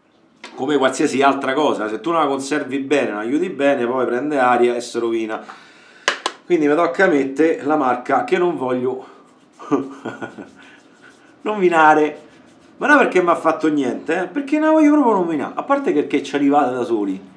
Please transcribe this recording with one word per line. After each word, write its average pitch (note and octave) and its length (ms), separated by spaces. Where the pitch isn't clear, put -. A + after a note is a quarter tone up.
come C#3+ 220
qualsiasi C3 440
altra C3+ 320
cosa, G#2+ 340
se G#2+ 140
tu E3 100
non E3 100
la D3 60
conservi C#3 520
bene, C3+ 320
non G#2 120
la A#2 40
chiudi D#3+ 220
bene, C#3 360
poi B2+ 200
prende C3+ 340
aria A#2+ 360
e A#2+ 60
si - 180
rovina. A2+ 640
Quindi D#3+ 220
mi D3 80
tocca F3 320
mettere D3 560
la D3 140
marca B2+ 480
che F3+ 120
non F3 200
voglio B2+ 500
<laughs> - 320
nominare. D#3+ 800
Ma G#3 120
non C#4+ 100
perché F3+ 260
mi E3+ 60
ha E3 60
fatto D#3+ 340
niente, D3 540
eh, F3+ 40
perché C#4+ 320
non D#4 80
la D#4 60
voglio D#4 180
proprio C4+ 220
nominare. E3 420
A - 80
parte C#4 300
che, D3 120
che C#3+ 160
ci - 140
arrivate C#3 380
da B2 100
soli, G#2 340